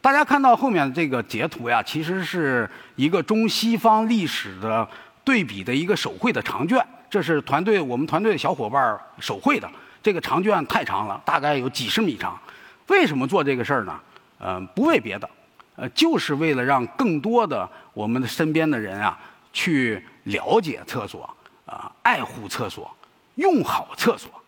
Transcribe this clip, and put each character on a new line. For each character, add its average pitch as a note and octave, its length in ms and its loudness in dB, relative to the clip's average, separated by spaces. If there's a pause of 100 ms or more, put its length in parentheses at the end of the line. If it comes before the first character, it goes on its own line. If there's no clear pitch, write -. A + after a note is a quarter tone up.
大 C4+ 120 4
家 C#4+ 120 6
看 C#4+ 160 2
到 C4 140 8
后 C4 160 0
面 D3+ 240 2
这 D#3+ 140 0
个 B2+ 160 0
截 A#2 240 -4
图 A#2 200 -8
呀， A#2 140 2
其 D3+ 200 -4
实 F3+ 220 -4
是 C3+ 460 0 (240)
一 C3+ 140 0
个 F3 120 2
中 A3 280 2
西 A3+ 280 0
方 A3 320 4
历 A3 160 2
史 G2 360 -6
的 A2 280 0 (360)
对 B3 180 4
比 G2+ 200 -6
的 A#2+ 120 -2
一 D3 100 0
个 F#3+ 100 2
手 - 260 -6
绘 A#3+ 120 0
的 B2+ 80 0
长 A2+ 260 -4
卷， A#3+ 160 2 (280)
这 G3+ 100 0
是 D3+ 220 0
团 C#3+ 200 0
队， G3+ 180 4
我 B2+ 160 -4
们 C#3+ 100 -2
团 D#3 160 0
队 A3 80 2
的 E3+ 80 0
小 D#3 160 0
伙 A#2 160 -4
伴 C3+ 100 2
儿 A2 180 2 (200)
手 G#2 220 -6
绘 C#4 180 2
的。 - 100 -8 (320)
这 G#3+ 120 2
个 E3+ 80 -2
长 C#3 200 0
卷 F#3 260 2
太 F#3 180 0
长 G#2 240 -4
了， G2 160 -6
大 D3+ 160 2
概 C#3+ 160 2
有 B2+ 120 -2
几 B2+ 200 -6
十 - 120 0
米 E3 160 0
长。 F2 220 -6 (480)
为 F#4 180 6
什 D3+ 140 0
么 B2+ 80 0
做 E3 160 2
这 C#3 140 2
个 A#2+ 80 -2
事 C#3+ 100 0
儿 B2 80 0
呢？ E2+ 180 -8 (380)
呃， F#2 220 -6 (120)
不 A3 120 0
为 E4 160 4
别 G2+ 180 -8
的， - 100 -10 (460)
呃， - 140 -10
就 D#4+ 280 2
是 D#3 200 -2
为 D#3 180 2
了 B2+ 80 0
让 B2+ 260 2
更 F#3 320 0
多 A3+ 240 2
的 A#2 240 -4 (240)
我 G#2+ 140 -6
们 A#2+ 160 0
的 B2 40 -2
身 D#3 260 -2
边 D#3 180 2
的 C3 80 0
人 G2+ 240 -6
啊， G2+ 160 0 (340)
去 B2+ 500 0 (220)
了 C3 360 0
解 D#3+ 260 -6
厕 G#2+ 220 -6
所， - 200 -14 (380)
啊， - 240 -12 (120)
爱 A#3+ 200 2
护 A2+ 260 -12
厕 G#2 220 -6
所， - 180 -14 (460)
用 D#4 300 4
好 - 320 -4
厕 - 200 0
所。 - 140 -16 (180)